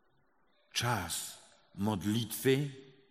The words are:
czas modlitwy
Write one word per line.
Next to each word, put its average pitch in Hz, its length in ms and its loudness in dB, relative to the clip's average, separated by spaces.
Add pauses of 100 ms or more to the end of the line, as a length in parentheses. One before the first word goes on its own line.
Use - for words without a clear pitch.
(720)
czas 107 640 -2 (360)
modlitwy 110 960 2 (400)